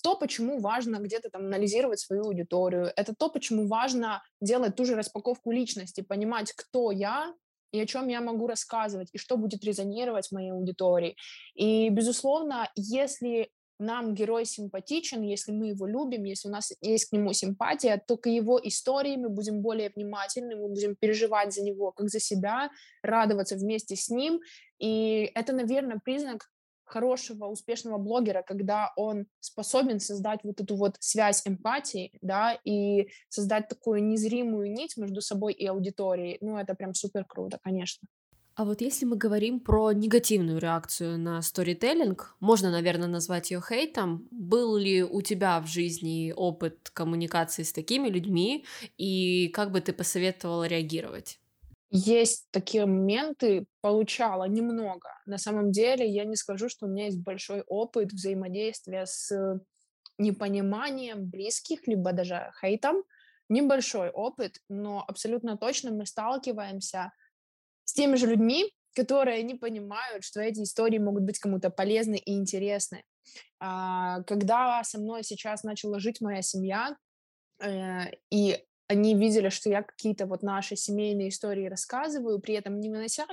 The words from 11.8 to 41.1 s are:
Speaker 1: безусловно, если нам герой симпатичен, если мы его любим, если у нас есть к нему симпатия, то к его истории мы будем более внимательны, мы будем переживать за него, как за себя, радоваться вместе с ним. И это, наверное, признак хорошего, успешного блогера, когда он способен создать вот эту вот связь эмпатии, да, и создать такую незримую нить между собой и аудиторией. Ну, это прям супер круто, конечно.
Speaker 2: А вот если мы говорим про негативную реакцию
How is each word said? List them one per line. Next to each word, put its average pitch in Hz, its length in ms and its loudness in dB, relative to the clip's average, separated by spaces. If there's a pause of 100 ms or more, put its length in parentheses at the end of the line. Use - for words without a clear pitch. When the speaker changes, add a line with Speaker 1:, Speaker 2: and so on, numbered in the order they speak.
Speaker 1:
безусловно, 247 840 2
если 233 720 0 (300)
нам 226 340 0
герой 220 300 2
симпатичен, 220 760 -4
если 202 300 -4
мы 214 160 -2
его 196 180 -4
любим, 240 380 -2
если 196 240 -6
у 202 40 -6
нас 208 280 -6
есть 220 300 2
к - 20 -2
нему 208 200 2
симпатия, 202 760 2
то 233 80 4
к 233 120 -8
его 233 360 4
истории 277 520 0
мы 247 120 -2
будем 208 340 -2
более 214 320 0
внимательны, 208 600 -6
мы 208 120 -4
будем 202 280 -2
переживать 214 580 4
за 202 80 -4
него, 196 300 0
как 208 160 -2
за 214 100 -2
себя, 214 520 0 (320)
радоваться 214 540 2
вместе 208 380 -4
с - 160 -4
ним. 302 300 0 (400)
И 220 540 0
это, 233 180 -2
наверное, 254 520 0
признак 262 460 -6 (360)
хорошего, 233 600 -2
успешного 220 520 -6
блогера, 208 440 0
когда 202 540 -2
он 208 300 -2 (140)
способен 240 600 0
создать 208 420 -4
вот 208 180 -6
эту 202 140 -2
вот 196 240 2
связь 208 480 2
эмпатии, 196 640 -2 (100)
да, 196 440 0
и 202 440 2 (200)
создать 214 400 0
такую 208 340 0
незримую 214 680 0
нить 285 240 -8
между 202 240 -6
собой 208 320 -2
и - 140 -4
аудиторией. 190 720 -2
Ну, 214 160 -6
это 196 180 -4
прям 190 200 -6
супер 196 300 -4
круто, 190 380 -8
конечно. 185 460 -6 (460)
Speaker 2:
А 220 100 -2
вот 208 160 0
если 262 260 -2
мы 240 100 2
говорим 214 440 2
про 214 320 4
негативную 208 640 4
реакцию 165 600 -2